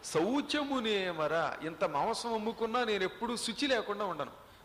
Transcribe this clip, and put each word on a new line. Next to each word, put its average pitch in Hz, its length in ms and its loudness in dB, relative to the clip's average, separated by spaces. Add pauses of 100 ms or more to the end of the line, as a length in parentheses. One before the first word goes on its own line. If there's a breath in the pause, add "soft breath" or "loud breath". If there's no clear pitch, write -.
"శౌచమునేమర", 196 1600 0
ఇంత 156 220 -2
మాంసం 196 500 0
అమ్ముకున్నా 226 500 0
నేను 208 200 2
ఎప్పుడూ 226 340 -2
శుచి 233 300 -2
లేకుండా 208 380 0
ఉండను. 151 260 -4 (340 loud breath)